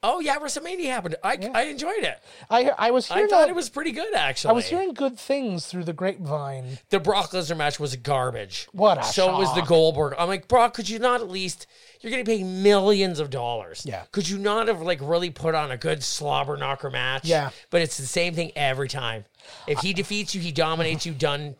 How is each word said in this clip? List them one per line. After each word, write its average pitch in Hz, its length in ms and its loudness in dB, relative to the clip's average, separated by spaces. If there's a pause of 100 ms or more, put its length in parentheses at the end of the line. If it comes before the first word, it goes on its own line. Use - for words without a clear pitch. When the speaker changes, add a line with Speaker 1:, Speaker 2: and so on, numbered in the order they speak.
Speaker 1:
Oh, 269 140 2
yeah, 294 160 0
WrestleMania 302 520 -6
happened. 185 360 -4
I, 220 160 0
Speaker 2:
Yeah. 208 160 -6
Speaker 1:
I 233 80 4
enjoyed 302 400 -4
it. 147 160 -4 (300)
Speaker 2:
I, 247 280 4
I 226 140 2
was 247 180 2
Speaker 1:
I - 60 -4
Speaker 2:
hearing 415 140 4
Speaker 1:
thought 339 180 8
Speaker 2:
a 339 40 2
Speaker 1:
it 359 40 -2
was 339 140 -4
pretty 302 240 -6
good, 359 200 -4
actually. 151 360 0
Speaker 2:
I 220 40 8
was 240 140 2
hearing 359 260 -2
good 262 240 -2
things 233 500 -4
through 180 180 -8
the 170 80 -4
grapevine. 143 840 -6 (100)
Speaker 1:
The 196 100 4
Brock 190 320 0
Lesnar 170 240 -2
match 147 240 0
was 139 160 -4
garbage. 123 800 -2
Speaker 2:
What 190 240 6
a - 80 -2
Speaker 1:
So 185 320 4
was 190 160 4
the 180 80 2
Speaker 2:
shock. 151 80 -4
Speaker 1:
Goldberg. 156 500 6
I'm 175 80 2
like, 185 220 -4
"Brock, 233 240 6
could 190 160 -6
you 220 100 -6
not 247 220 2
at 208 80 -8
least, 185 380 -6 (340)
you're 226 80 -10
getting 254 160 -4
paid 214 200 2
millions 190 760 4
of 143 80 -2
dollars. 120 560 -6
Speaker 2:
Yeah. 95 260 -8
Speaker 1:
Could 196 160 -2
you 196 100 -4
not 208 300 0
have, 196 140 0
like, 165 200 -2
really 170 280 0
put 160 260 -2
on 151 160 -2
a 123 60 -6
good 156 260 -2
slobber 143 540 -2
knocker 139 340 -4
match?" 127 320 -2
Speaker 2:
Yeah. 151 280 2 (180)
Speaker 1:
But 170 120 4
it's 156 140 -2
the 139 100 -8
same 175 280 -2
thing 165 240 -4
every 135 320 0
time. 113 340 -6 (440)
If 147 120 0
he 190 120 0
defeats 202 420 -4
you, 196 60 -4
he 170 140 -4
dominates 160 520 0
you, 165 80 -6
done 143 460 -2